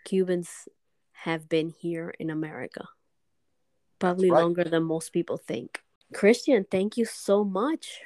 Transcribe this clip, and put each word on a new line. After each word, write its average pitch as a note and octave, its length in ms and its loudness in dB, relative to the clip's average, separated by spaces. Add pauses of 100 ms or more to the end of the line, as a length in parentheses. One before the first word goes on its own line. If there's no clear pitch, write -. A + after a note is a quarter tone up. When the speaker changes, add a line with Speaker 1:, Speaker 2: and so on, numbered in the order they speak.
Speaker 1:
Cubans F3+ 600 -2 (440)
have D#3+ 380 -6
been D#3+ 200 2
here E3+ 500 -8
in D#3+ 100 -4
America. D#3 580 -8 (1080)
Probably F#3 320 2
Speaker 2:
That's E3 60 6
right. E3 80 8
Speaker 1:
longer F3 200 0
than E3 200 0
most D#3+ 280 -4
people E3+ 260 -2
think. - 460 -10 (300)
Christian, A3 560 4
thank G3 260 -2
you A3+ 100 0
so G3+ 380 0
much G#3 640 -4